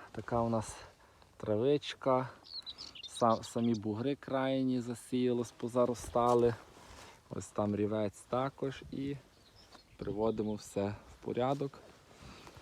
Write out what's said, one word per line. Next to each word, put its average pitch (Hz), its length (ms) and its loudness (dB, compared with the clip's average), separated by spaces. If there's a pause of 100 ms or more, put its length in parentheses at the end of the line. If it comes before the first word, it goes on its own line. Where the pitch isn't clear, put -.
(120)
така 117 280 0
у 117 80 4
нас 113 280 0 (600)
травичка. 131 920 2 (920)
Са-, 113 240 4
самі 117 300 0
бугри 107 400 -2
крайні 131 680 0
засіялось, 120 720 0
позаростали. 120 1000 4 (760)
Ось - 160 -8
там 104 300 0
рівець 104 520 0
також. 135 540 -4 (100)
І 139 240 -6 (800)
приводимо 107 580 0
все 101 300 -2
в - 400 -6
порядок. 131 540 -2 (840)